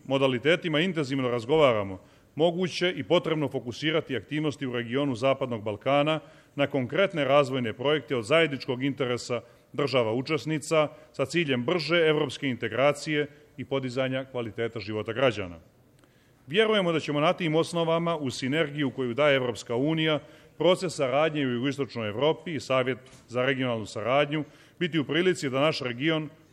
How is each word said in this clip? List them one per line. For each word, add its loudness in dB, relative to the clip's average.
modalitetima 2
intenzivno -2
razgovaramo, 2
moguće 0
i -6
potrebno 2
fokusirati -2
aktivnosti -4
u -4
regionu -2
Zapadnog 0
Balkana 0
na 2
konkretne 0
razvojne 2
projekte 0
od -2
zajedničkog 2
interesa -2
država 2
učesnica 0
sa -2
ciljem 0
brže 2
evropske 0
integracije 0
i -10
podizanja -4
kvaliteta -6
života -6
građana. 0
Vjerujemo 2
da 0
ćemo -2
na 4
tim -2
osnovama, 0
u -4
sinergiju -2
koju -4
daje 4
Evropska -2
unija, 2
proces 2
saradnje 2
u 0
jugoistočnoj -4
Evropi 0
i -4
Savjet 0
za -2
regionalnu -2
saradnju 0
biti 0
u 0
prilici 0
da 0
naš 2
region -2